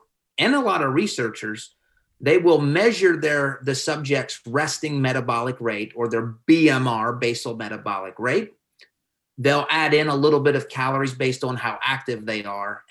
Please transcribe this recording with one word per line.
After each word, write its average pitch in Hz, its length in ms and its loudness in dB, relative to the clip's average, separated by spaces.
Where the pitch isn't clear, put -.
and 226 160 2
a 285 60 2
lot 190 200 0
of 135 140 0
researchers, 113 800 -4
they 151 180 4
will 170 220 6
measure 180 560 4
their, 143 480 -2
the 135 100 0
subject's 143 720 -4
resting 143 560 -2
metabolic 127 580 -2
rate, 107 360 -4
or 117 120 -2
their 113 280 -4
B 160 240 6
M 131 160 0
R, 113 260 0
basal 117 440 -4
metabolic 104 640 -8
rate. 139 360 -2
They'll 143 320 2
add 156 240 0
in 151 140 4
a 147 80 0
little 147 260 4
bit 147 140 2
of 131 140 -2
calories 131 460 -2
based 131 280 -2
on 127 140 -4
how 117 260 -6
active 123 420 -4
they 107 200 -6
are. 101 460 -8